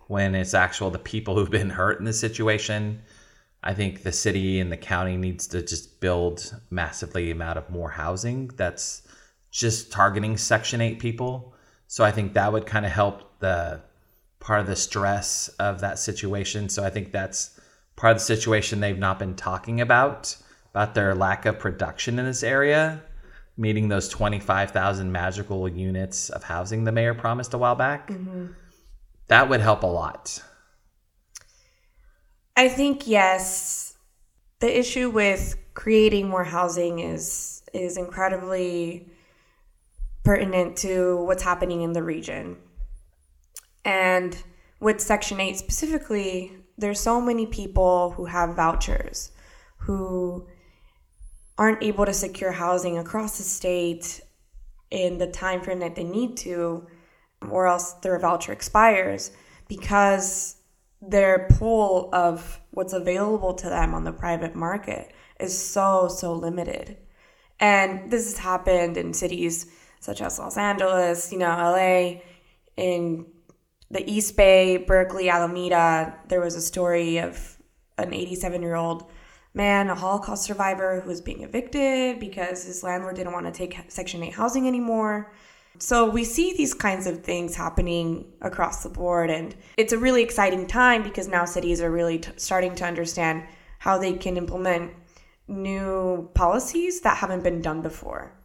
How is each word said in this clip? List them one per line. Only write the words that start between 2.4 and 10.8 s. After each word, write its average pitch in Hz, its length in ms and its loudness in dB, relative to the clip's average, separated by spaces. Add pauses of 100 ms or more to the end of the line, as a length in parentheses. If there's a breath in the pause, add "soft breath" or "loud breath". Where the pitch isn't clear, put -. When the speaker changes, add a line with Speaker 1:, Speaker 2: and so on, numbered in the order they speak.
Speaker 1:
I 95 120 -4
think 98 280 -2
the 92 100 -4
city 95 480 0
and 90 100 0
the 85 60 -4
county 90 400 -2
needs 92 320 -4
to 90 140 -4
just - 380 -10
build 87 600 -2 (100)
massively 85 600 -4
amount 82 280 -6
of 80 120 -10
more 85 200 -6
housing 113 640 -4
that's - 460 -6 (480 soft breath)
just - 400 -2
targeting 104 460 2
Section 113 440 0